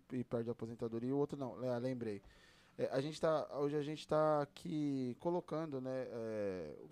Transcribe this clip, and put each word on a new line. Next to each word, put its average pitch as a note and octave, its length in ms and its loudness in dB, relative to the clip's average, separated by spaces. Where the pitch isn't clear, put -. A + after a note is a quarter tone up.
e B2+ 120 0
perde A#2 260 0
a - 40 0
aposentadoria, A#2 560 -4
e C3+ 40 2
o C#3+ 40 4
outro C#3+ 200 2
não. A#2+ 260 -6
É, B2+ 140 2
lembrei. A#2 420 -2
É, A#2+ 120 0
a B2+ 80 2
gente D3 220 -2
tá, D#3 260 4
hoje D3 160 2
a D3+ 80 2
gente D3+ 240 -6
tá D#3 340 6
aqui C#3 800 -2
colocando, D#3+ 600 -2
né, C3 300 -2
é, G#2 680 -2